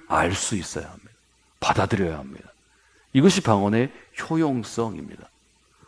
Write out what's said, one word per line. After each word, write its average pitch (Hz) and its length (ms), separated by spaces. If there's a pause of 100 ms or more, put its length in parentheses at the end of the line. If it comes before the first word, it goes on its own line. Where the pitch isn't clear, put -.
알 85 260
수 - 220
있어야 82 300
합니다. - 260 (480)
받아들여야 95 580
합니다. - 340 (640)
이것이 175 280
방언의 110 500 (280)
효용성입니다. 117 1120 (580)